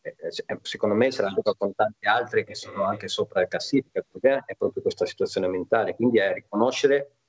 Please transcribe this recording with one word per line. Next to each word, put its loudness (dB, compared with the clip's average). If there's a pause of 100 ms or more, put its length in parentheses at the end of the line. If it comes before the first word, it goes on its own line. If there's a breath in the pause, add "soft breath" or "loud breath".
eh, -12
eh, -8
secondo -2
me 4
se -6
la 0
gioca 0
con -4
tante -2
altre 2
che -10
sono -6
anche -4
sopra -2
la 0
classifica. -2
Il -6
problema 2
è -10
proprio -2
questa 0
situazione -2
mentale, 0
quindi 4
è 2
riconoscere 0 (120)